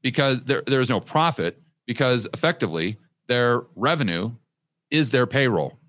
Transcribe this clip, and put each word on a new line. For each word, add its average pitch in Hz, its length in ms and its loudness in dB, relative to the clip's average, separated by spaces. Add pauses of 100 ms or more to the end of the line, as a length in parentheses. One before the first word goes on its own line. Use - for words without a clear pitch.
because 131 440 0
there, 135 220 0
there 131 140 2
is 127 80 0
no 107 120 0
profit, 147 600 -2 (240)
because 123 480 0
effectively 98 640 -2 (300)
their 120 380 2 (120)
revenue 110 540 0 (600)
is 147 200 0
their 123 160 2
payroll 113 500 0 (120)